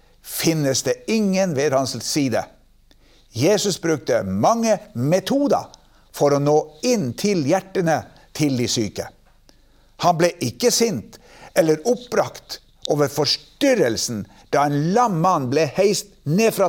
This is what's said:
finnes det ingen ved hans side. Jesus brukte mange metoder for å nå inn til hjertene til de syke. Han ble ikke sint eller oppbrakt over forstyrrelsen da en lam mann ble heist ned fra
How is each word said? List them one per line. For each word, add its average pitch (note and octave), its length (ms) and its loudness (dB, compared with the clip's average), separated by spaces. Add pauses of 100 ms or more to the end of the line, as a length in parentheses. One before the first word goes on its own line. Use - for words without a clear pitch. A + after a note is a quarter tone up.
(260)
finnes D3 560 -2
det B2 140 -2 (100)
ingen G3 480 0
ved C3+ 220 0
hans C3+ 260 -2
side. B2 400 -2 (880)
Jesus F#3 480 0
brukte C3 480 -2
mange G3 540 0 (180)
metoder F#3 720 0 (400)
for C#3+ 240 2
å C#3+ 80 2
nå D3 140 4 (340)
inn F3 240 0
til F#3+ 320 0
hjertene E3+ 540 0 (340)
til C#3+ 240 0
de A#2+ 80 0
syke. G2+ 400 -4 (960)
Han E3 160 2
ble E3+ 140 2 (100)
ikke C#3 320 0
sint G3 460 -2 (340)
eller D#3 320 2
oppbrakt A3 720 -4 (320)
over D3 160 2
forstyrrelsen C3+ 1160 -2 (260)
da C#3+ 160 2
en D3 240 0
lam G#3 320 2
mann F3 300 2
ble D3+ 180 2
heist G3+ 400 0 (160)
ned G3+ 240 2
fra F#3+ 180 2